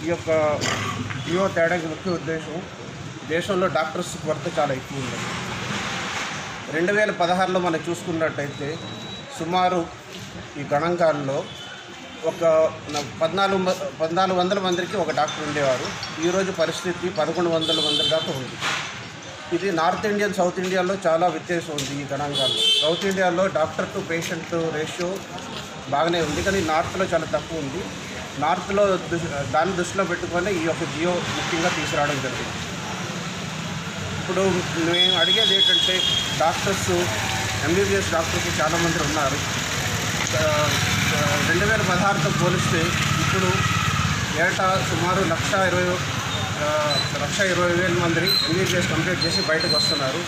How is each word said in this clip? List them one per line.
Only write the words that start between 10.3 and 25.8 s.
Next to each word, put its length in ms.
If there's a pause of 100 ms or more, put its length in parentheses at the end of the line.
ఈ 40 (100)
గణాంకాల్లో 720 (800)
ఒక 480 (160)
న-, 140 (180)
పద్నాలుగు 360
మ-, 180 (260)
పద్నాలుగు 380
వందల 200
మందికి 380
ఒక 140
డాక్టర్ 360
ఉండేవారు. 380 (420)
ఈరోజు 240
పరిస్థితి 580
పదకొండు 400
వందల 300
మంది 300
దాకా 220
ఉంది. 260 (1000)
ఇది 160
నార్త్ 340
ఇండియన్, 280
సౌత్ 260
ఇండియాలో 380 (100)
చాలా 200
వ్యత్యాసం 440
ఉంది 300
ఈ 120
గణాంకాల్లో. 480 (200)
సౌత్ 240
ఇండియాలో 400
doctor 360
to 180 (120)
patient 640
ratio 420 (720)